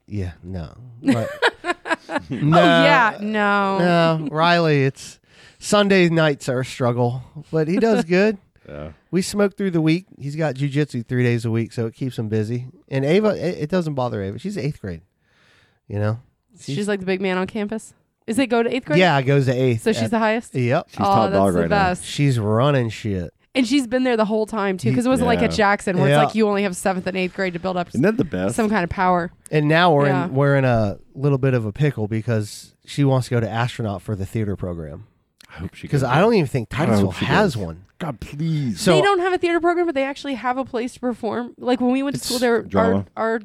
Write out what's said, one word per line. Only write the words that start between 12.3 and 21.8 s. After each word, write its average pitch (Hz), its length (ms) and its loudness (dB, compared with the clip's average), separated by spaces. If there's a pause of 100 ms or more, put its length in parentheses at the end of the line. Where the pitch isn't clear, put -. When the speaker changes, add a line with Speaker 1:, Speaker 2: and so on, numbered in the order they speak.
Speaker 1:
And 135 160 -2
Ava, 190 260 2
it, 180 340 -4
it 147 60 -8
doesn't 160 240 -2
bother 120 280 -2
Ava. 98 160 -6
She's 202 200 -8
eighth 147 220 -6
grade, 85 220 -10 (840)
you 101 100 -6
know? 107 220 -2 (380)
Speaker 2:
She's - 180 -10
Speaker 1:
She's 202 120 -4
Speaker 2:
like 202 120 -2
the 185 60 -8
big 185 140 -2
man 185 180 -2
on 190 80 -2
campus? 214 480 -8 (320)
Is 226 120 -2
it 269 100 0
go 233 140 2
to 240 120 0
eighth 254 120 -6
grade? 151 120 2
Speaker 1:
Yeah, 170 200 6
it 135 40 2
goes 139 240 2
to 131 60 2
eighth. 123 300 2
Speaker 2:
So 220 100 0
she's - 120 0
Speaker 1:
At 220 60 -2
Speaker 2:
the 233 80 0
highest? 220 360 -2
Speaker 1:
Yep. 127 360 0
Speaker 3:
She's - 100 -12
Speaker 2:
Oh, - 40 2
Speaker 3:
top 151 260 4
Speaker 2:
that's 95 80 -2
Speaker 3:
dog 196 160 4
Speaker 2:
the 175 60 2
Speaker 3:
right - 100 0
now. 208 60 2 (140)